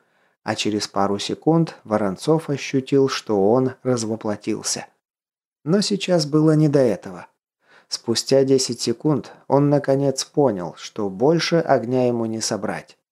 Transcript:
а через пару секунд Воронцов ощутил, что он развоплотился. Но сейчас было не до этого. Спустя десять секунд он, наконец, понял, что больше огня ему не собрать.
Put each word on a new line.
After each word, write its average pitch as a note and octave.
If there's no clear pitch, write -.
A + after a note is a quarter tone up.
а G#2+
через G#2
пару G2
секунд D#3
Воронцов G#2+
ощутил, C3+
что G#2
он B2+
развоплотился. A2
Но F#3
сейчас F3+
было D#3
не D3+
до C#3+
этого. G2
Спустя C3+
десять C3
секунд B2
он, C#3+
наконец, C#3
понял, G2+
что -
больше D#3+
огня B2+
ему A#2
не A2
собрать. G2